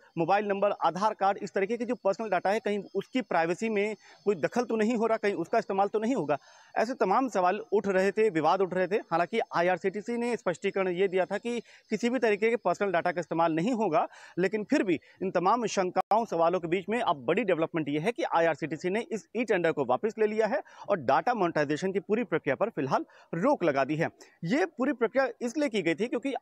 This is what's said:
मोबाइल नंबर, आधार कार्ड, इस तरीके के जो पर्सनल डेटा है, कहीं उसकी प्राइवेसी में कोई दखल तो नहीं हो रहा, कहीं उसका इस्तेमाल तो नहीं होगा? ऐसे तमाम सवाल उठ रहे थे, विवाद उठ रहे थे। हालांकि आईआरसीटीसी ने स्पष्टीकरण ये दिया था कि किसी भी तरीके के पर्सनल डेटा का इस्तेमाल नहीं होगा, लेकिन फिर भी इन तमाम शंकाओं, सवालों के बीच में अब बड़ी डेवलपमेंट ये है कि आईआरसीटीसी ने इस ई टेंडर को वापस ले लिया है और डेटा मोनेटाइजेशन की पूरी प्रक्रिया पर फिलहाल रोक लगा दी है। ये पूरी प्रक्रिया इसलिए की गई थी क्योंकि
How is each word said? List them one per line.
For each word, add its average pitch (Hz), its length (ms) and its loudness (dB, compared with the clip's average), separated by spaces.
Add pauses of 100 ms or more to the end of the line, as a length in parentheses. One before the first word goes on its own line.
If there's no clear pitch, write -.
(180)
मोबाइल 185 280 2
नंबर, 202 260 0
आधार 180 420 0
कार्ड, 190 280 0
इस - 120 -8
तरीके 202 240 0
के 233 80 -6
जो 220 100 -2
पर्सनल 202 340 -2
डेटा 180 200 0
है, 214 100 2
कहीं 208 240 -2 (120)
उसकी 196 260 -2
प्राइवेसी 175 480 0
में 208 260 -2 (300)
कोई 202 100 2
दखल 165 280 0
तो 233 120 -4
नहीं 220 200 2
हो 220 100 0
रहा, 220 120 0
कहीं 208 160 0
उसका 170 240 -2
इस्तेमाल 196 300 0
तो 208 120 -2
नहीं 226 160 0
होगा? 147 220 0 (380)
ऐसे 226 180 0
तमाम 226 360 2
सवाल 185 300 0 (120)
उठ 196 160 2
रहे 196 240 2
थे, 214 180 2
विवाद 165 320 2
उठ 180 120 -2
रहे 180 140 0
थे। 185 80 -2
हालांकि 175 440 0 (160)
आईआरसीटीसी 185 600 0
ने 240 200 -2
स्पष्टीकरण 190 500 -2
ये 185 220 0
दिया 180 160 0
था 190 120 -4
कि 233 220 -6 (300)
किसी 226 200 0
भी 247 100 0
तरीके 220 300 2
के 233 60 0
पर्सनल 190 360 0
डेटा 175 200 2
का 175 80 -4
इस्तेमाल 165 340 0
नहीं 175 200 0
होगा, 202 340 0 (300)
लेकिन 190 260 0
फिर 302 200 0
भी 175 160 0 (240)
इन 190 80 -2
तमाम 202 340 2
शंकाओं, 196 600 0
सवालों 170 340 2
के 170 80 -6
बीच 175 220 -2
में 233 120 0
अब 147 240 -2
बड़ी 180 180 0
डेवलपमेंट 165 460 -2
ये 151 100 -2
है 185 120 -2
कि 233 120 -6
आईआरसीटीसी 165 680 0
ने 208 120 -2 (100)
इस 202 240 -8
ई 233 80 0
टेंडर 180 280 2
को 147 140 -2
वापस 127 340 -2
ले 214 80 4
लिया 214 200 0
है 269 160 -2 (260)
और 202 80 0
डेटा 147 360 0
मोनेटाइजेशन 165 580 0
की 190 80 -2
पूरी 220 240 0
प्रक्रिया 151 320 -2
पर 202 140 0
फिलहाल 175 360 -2 (280)
रोक 202 300 2
लगा 139 200 2
दी 139 120 -2
है। 151 140 0 (340)
ये 254 220 0
पूरी 277 280 -2
प्रक्रिया 240 340 0 (140)
इसलिए 269 280 -2
की 208 120 -2
गई 160 140 2
थी 202 120 -2
क्योंकि 254 340 -4